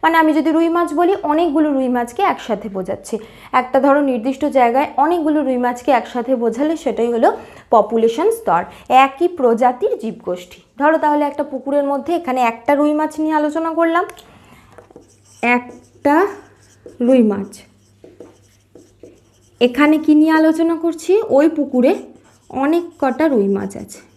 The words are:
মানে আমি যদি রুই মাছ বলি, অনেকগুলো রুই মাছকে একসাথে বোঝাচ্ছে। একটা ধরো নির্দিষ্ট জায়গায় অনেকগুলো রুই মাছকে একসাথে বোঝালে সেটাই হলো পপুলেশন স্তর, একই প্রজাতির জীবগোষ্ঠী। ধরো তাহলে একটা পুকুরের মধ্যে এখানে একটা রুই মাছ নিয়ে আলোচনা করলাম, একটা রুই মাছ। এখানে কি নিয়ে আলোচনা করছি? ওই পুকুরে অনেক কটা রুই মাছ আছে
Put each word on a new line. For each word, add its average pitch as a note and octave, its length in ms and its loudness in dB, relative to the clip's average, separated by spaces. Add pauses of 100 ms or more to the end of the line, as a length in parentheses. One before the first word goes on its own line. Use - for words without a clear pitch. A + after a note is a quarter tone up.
মানে E4 140 2
আমি D#4 160 4
যদি D#4 180 2
রুই E4 180 2
মাছ E4 260 -2
বলি, F4 280 2
অনেকগুলো D4+ 500 0
রুই C4 160 0
মাছকে A#3+ 340 -2
একসাথে A#3 460 -4
বোঝাচ্ছে। F#3+ 500 -8 (340)
একটা B3+ 280 0
ধরো C#4 200 4
নির্দিষ্ট C4 440 -2
জায়গায় B3+ 420 2 (100)
অনেকগুলো D#4 460 0
রুই C4 140 -2
মাছকে B3 360 -2
একসাথে A#3+ 440 -2
বোঝালে A#3+ 400 -2
সেটাই A#3 360 -2
হলো B3 200 2 (380)
পপুলেশন A3+ 600 2
স্তর, F#3 340 -2 (240)
একই C4+ 400 4
প্রজাতির B3+ 680 0
জীবগোষ্ঠী। - 640 -10 (160)
ধরো D#4 200 2
তাহলে D4 260 0
একটা C#4+ 200 -4
পুকুরের C#4+ 400 -4
মধ্যে C#4 320 -4
এখানে C4 240 -4
একটা A#3 340 0
রুই D4 200 2
মাছ D4+ 260 -4
নিয়ে D#4 140 -2
আলোচনা D#4 400 -2
করলাম, E4 300 0 (1400)
একটা B3 840 0 (760)
রুই B3 220 4
মাছ। G3 400 -2 (2000)
এখানে D4 380 2
কি D#4 160 2
নিয়ে D#4 180 4
আলোচনা D#4+ 440 2
করছি? E4+ 520 -2
ওই C#4+ 200 4
পুকুরে D4 460 0 (540)
অনেক D4+ 360 -2 (160)
কটা C4+ 280 -2
রুই G#3+ 200 0
মাছ G3 280 -4
আছে - 240 -18 (160)